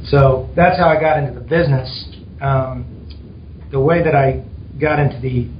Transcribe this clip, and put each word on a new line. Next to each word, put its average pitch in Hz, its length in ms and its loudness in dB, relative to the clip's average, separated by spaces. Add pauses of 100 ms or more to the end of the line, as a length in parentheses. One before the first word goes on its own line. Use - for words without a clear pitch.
So 135 480 4
that's 180 240 4
how 170 100 4
I 156 120 4
got 156 180 2
into 131 160 -4
the 120 100 -12
business. 143 640 0 (320)
Um, 131 440 -2 (880)
the 135 100 0
way 170 240 4
that 156 100 2
I 135 300 2 (360)
got 151 200 2
into 131 200 0
the 123 280 -2 (120)